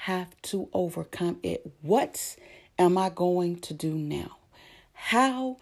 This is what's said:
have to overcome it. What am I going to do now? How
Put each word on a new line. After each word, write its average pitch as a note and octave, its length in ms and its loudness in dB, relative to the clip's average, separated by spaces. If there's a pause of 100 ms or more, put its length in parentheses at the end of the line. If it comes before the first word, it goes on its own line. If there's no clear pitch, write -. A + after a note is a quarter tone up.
have F3+ 420 -6
to - 320 -4
overcome F3 680 -2
it. E3+ 380 -6
What - 560 0 (420)
am F3+ 200 6
I F#3+ 100 2
going F3 520 0
to - 140 -10
do D#3 200 -4
now? D3 420 -6 (560)
How B3+ 680 2